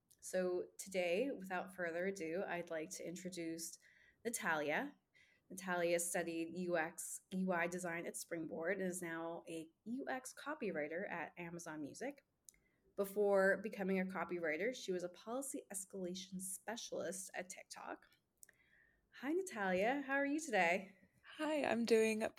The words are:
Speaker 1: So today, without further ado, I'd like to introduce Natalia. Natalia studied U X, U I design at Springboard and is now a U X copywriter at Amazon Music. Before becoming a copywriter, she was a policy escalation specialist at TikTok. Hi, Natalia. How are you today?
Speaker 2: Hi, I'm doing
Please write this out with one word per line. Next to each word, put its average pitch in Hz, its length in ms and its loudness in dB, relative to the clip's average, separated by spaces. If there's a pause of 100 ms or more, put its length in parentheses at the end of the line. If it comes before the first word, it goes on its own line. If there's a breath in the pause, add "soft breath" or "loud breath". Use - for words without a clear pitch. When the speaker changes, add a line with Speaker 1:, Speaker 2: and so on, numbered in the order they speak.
(220)
Speaker 1:
So 180 440 0 (120)
today, 190 580 2
without 190 380 -4
further 175 320 -2
ado, 185 420 -2
I'd 175 220 -4
like 165 280 -4
to - 100 -6
introduce 170 720 -6 (440 soft breath)
Natalia. 175 680 2 (600 soft breath)
Natalia 175 500 2
studied 165 540 0
U 175 240 2
X, - 440 -2 (100)
U 185 200 2
I 170 140 4
design 175 400 -2
at - 100 -6
Springboard 165 640 -2
and 185 140 0
is 185 100 -4
now 165 480 -4
a 165 160 -6 (200)
U 254 220 -4
X - 280 -6 (120)
copywriter 175 600 -2
at 170 220 -4 (120)
Amazon 170 380 -8
Music. 214 400 -6 (760)
Before 196 640 6
becoming 190 380 2
a 185 60 4
copywriter, 175 680 0
she 196 200 -2
was 180 100 0
a 175 60 -2
policy 254 540 -6 (100)
escalation 185 680 -4
specialist 185 1000 -6
at 185 120 -6
TikTok. - 480 -10 (1200 soft breath)
Hi, 277 120 0
Natalia. 233 760 2
How 269 60 0
are 277 120 4
you 285 140 0
today? 190 480 4 (500)
Speaker 2:
Hi, 302 280 2
I'm 233 180 4
doing 220 420 6 (140)